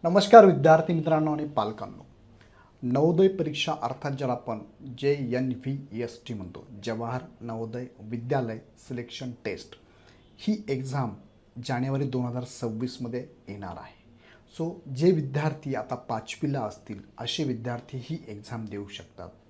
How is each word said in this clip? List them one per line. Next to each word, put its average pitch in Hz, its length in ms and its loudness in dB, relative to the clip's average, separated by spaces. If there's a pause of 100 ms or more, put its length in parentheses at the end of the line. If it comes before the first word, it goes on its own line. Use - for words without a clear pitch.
नमस्कार 196 400 12
विद्यार्थी 160 500 6
मित्रांनो 156 380 2
आणि 151 120 -4
पालकांनो, 107 580 -6 (800)
नवोदय 160 460 4
परीक्षा 160 540 -2
अर्थात 131 280 -4
ज्याला 135 220 -2
आपण 117 260 -6 (400)
जे 139 140 2 (240)
एन 127 160 0 (140)
व्ही 135 360 -6
एस 117 240 -8
टी 120 80 -8
म्हणतो, 92 320 -12 (180)
जवाहर 117 360 -4 (200)
नवोदय 117 460 -8 (140)
विद्यालय 117 580 -4
सिलेक्शन - 720 -12 (140)
टेस्ट - 360 -8 (580)
ही 214 300 -2
एक्झाम 131 460 -2 (500)
जानेवारी 135 440 -2
दोन 123 160 -2
हजार 123 200 -6
सव्वीसमध्ये 120 840 -6 (220)
येणार 98 280 -10
आहे. - 280 -18 (540)
So 165 360 -8
जे 160 160 6
विद्यार्थी 147 640 0
आता 110 200 -4
पाचवीला 127 680 -4
असतील 104 400 -8 (180)
असे 117 260 -4
विद्यार्थी 120 580 -6
ही 160 260 -10
एक्झाम 107 380 -10
देऊ 101 220 -8
शकतात 92 400 -16 (220)